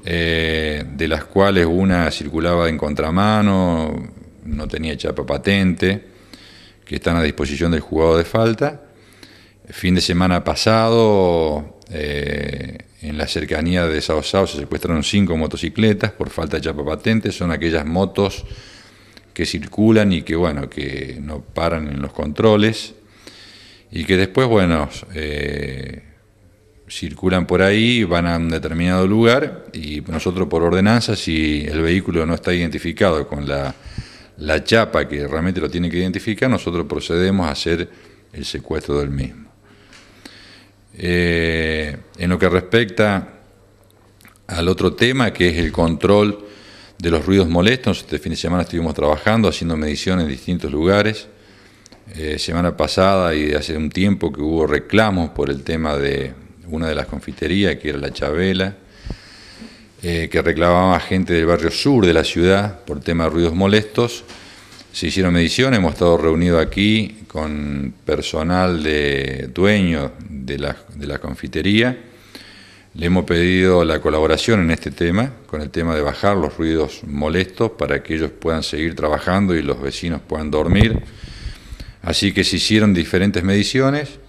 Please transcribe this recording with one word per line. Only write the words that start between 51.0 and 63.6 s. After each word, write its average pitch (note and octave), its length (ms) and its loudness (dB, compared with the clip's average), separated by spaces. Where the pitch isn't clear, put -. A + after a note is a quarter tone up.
Eh, D#2 220 -6
semana E2+ 380 -2
pasada F#2 580 2
y D2+ 200 0
hace D2 240 -4
un D#2 120 -2
tiempo F2+ 420 0
que C#2+ 100 -8
hubo D#2 260 0
reclamos F2+ 600 2
por C#2+ 200 -2
el C#2 140 -4
tema D#2+ 320 -2
de C#2 380 -2
una D#2+ 220 -6
de D2+ 60 -2
las C#2+ 100 -4
confiterías, D#2 720 -2
que D2+ 120 -6
era C#2+ 80 -4
La C#2+ 140 -6
Chabela, F#2 640 -2
eh, E2 260 -2
que E2 120 2
reclamaba F2 580 4
gente F#2 320 0
del E2 140 4
barrio E2 260 2
sur C3 340 4
de F2 80 6
la D#2+ 120 4
ciudad F#2+ 580 2
por D2 160 -8
tema E2+ 240 -2
de D#2+ 60 2
ruidos E2 260 0
molestos. G#2 720 0